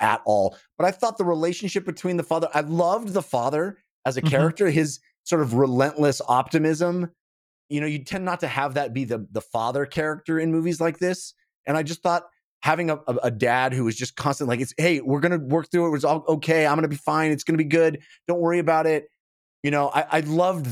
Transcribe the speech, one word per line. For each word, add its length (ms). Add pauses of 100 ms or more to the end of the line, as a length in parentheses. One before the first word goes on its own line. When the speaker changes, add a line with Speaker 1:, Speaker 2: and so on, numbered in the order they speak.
Speaker 1:
at 240
all. 320 (220)
But 80
I 40
thought 280
the 60
relationship 600
between 320
the 60
father, 320
I 80
loved 460
the 140
father 560 (280)
as 100
a 60
Speaker 2:
Mm-hmm. 80
Speaker 1:
character, 400
his 300 (240)
sort 180
of 120
relentless 720
optimism. 840 (580)
You 140
know, 40
you 180
tend 200
not 160
to 80
have 260
that 200
be 100
the, 280
the 100
father 420
character 540
in 140
movies 280
like 180
this. 360 (320)
And 100
I 60
just 200
thought 200 (400)
having 280
a, 60 (120)
a, 160
a 60
dad 440
who 100
was 120
just 200
constant, 320
like, 120
it's, 180
"Hey, 220
we're 200
gonna 180
work 320
through 220
it. 40
It's 80
all 240
okay. 380
I'm 100
gonna 120
be 80
fine. 360
It's 120
gonna 140
be 60
good. 360 (280)
Don't 120
worry 200
about 260
it." 220 (560)
You 80
know, 180
I, 280
I 20
loved 520